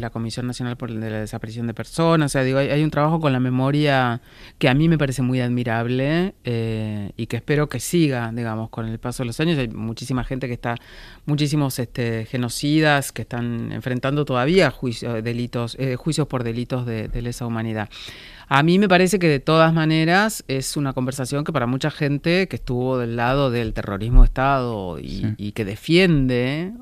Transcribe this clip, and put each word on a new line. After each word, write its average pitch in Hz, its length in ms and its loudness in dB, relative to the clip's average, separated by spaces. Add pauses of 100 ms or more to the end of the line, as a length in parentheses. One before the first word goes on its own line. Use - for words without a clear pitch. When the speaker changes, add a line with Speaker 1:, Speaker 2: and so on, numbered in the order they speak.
Speaker 1:
la 117 100 -6
Comisión 117 380 -6
Nacional 123 280 -6
por, 120 160 -8
de 110 180 -6
la 107 100 -4
Desaparición 113 480 -8
de 113 60 -6
Personas, 165 520 2
o 131 60 -2
sea, 135 100 2
digo, 131 160 2
hay, 139 120 0
hay 147 120 2
un 156 80 2
trabajo 156 300 2
con 147 120 2
la 127 60 2
memoria 131 800 2 (380)
que 147 100 4
a 127 60 4
mí 160 140 4
me 165 100 4
parece 135 240 0
muy 127 180 0
admirable, 123 920 0 (100)
eh, 110 720 -4
y 113 100 -6
que 120 100 -6
espero 147 320 0
que 123 100 -6
siga, 127 560 0
digamos, 110 360 -4
con 113 160 -6
el 113 120 -6
paso 123 240 -6
de 120 60 -4
los 117 100 -8
años. 156 200 2
Hay 123 100 -2
muchísima 117 560 -6
gente 127 240 -6
que 120 60 -4
está, 117 200 -4 (500)
muchísimos, 147 540 0
este, 117 480 -4
genocidas 143 840 0
que 113 100 -8
están 117 480 -6
enfrentando 127 540 -2
todavía 139 480 2
juicio, 117 500 -4
delitos, 120 560 -4
eh, 131 160 -2
juicios 143 320 -2
por 123 160 -4
delitos 120 420 -4
de, 113 220 -4
de 120 160 -4
lesa 120 240 -6
humanidad. 113 420 -4 (600)
A 139 140 4
mí 175 160 6
me 202 100 4
parece 185 300 4
que 175 100 2
de 143 120 2
todas 160 340 6
maneras 165 720 2
es 135 300 -4
una 139 160 -2
conversación 131 500 -4
que 160 100 -6
para 123 140 0
mucha 131 240 0
gente 165 560 0
que - 100 -10
estuvo 127 420 -2
del 117 180 -2
lado 131 340 2
del 117 220 -2
terrorismo 110 480 4
de 123 60 12
Estado 120 760 0
y, 67 80 -10
Speaker 2:
Sí. 107 280 -4
Speaker 1:
y 104 160 -8
que 113 120 -4
defiende, 147 1160 2